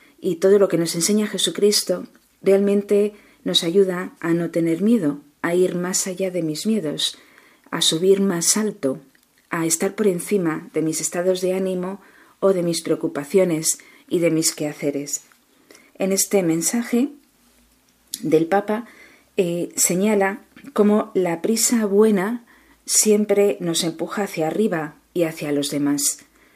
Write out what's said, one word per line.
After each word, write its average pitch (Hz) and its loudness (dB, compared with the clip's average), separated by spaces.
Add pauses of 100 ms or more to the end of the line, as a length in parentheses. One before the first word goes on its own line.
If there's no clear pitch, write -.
(200)
y 180 -2
todo 196 6
lo 196 6
que 175 0
nos 165 -2
enseña 208 0
Jesucristo, 190 0 (360)
realmente 202 2 (300)
nos 175 0
ayuda 180 2
a 170 0
no 170 -2
tener 165 0
miedo, 190 2 (220)
a 170 -2
ir 180 2
más 180 -4
allá 185 -4
de 180 -2
mis 156 -6
miedos, 165 -2 (520)
a 165 -4
subir 185 2
más 185 0
alto, 202 -4 (500)
a 165 -4
estar 190 -2
por 214 0
encima 175 -2
de 160 -2
mis 156 -2
estados 180 -2
de 185 -2
ánimo 190 -4 (400)
o 190 4
de 180 0
mis 170 -2
preocupaciones 165 0 (280)
y 175 -2
de 170 2
mis 160 0
quehaceres. 147 -6 (760)
En 190 -2
este 196 2
mensaje 233 0 (1120)
del 160 2
Papa, 202 -2 (520)
eh, 175 -2
señala 196 0 (320)
cómo 208 2
la 170 0
prisa 226 0
buena 208 2 (400)
siempre 202 2
nos 170 -2
empuja 175 -6
hacia 165 -4
arriba 165 -2 (180)
y 175 0
hacia 156 -4
los 143 -2
demás. 143 -2 (360)